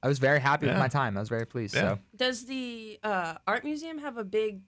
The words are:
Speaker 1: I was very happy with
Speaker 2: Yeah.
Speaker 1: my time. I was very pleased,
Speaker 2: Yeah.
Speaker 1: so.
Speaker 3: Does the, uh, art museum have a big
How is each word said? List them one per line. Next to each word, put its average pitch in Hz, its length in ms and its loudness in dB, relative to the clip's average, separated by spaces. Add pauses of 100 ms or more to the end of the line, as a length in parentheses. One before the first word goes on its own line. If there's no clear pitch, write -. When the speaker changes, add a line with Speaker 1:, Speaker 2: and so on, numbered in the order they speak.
Speaker 1:
I - 60 0
was 139 120 2
very 139 200 6
happy 143 260 4
with 139 100 4
Speaker 2:
Yeah. 147 40 4
Speaker 1:
my 131 80 4
time. 123 280 0
I 98 40 -2
was 107 80 -4
very 117 160 -2
pleased, 110 300 -6
Speaker 2:
Yeah. 190 200 2
Speaker 1:
so. 101 40 -6 (180)
Speaker 3:
Does 247 300 -2
the, 233 560 -8
uh, 185 320 -2 (140)
art 226 160 0
museum 311 340 -6
have 285 180 -8
a 226 80 -4
big 208 440 0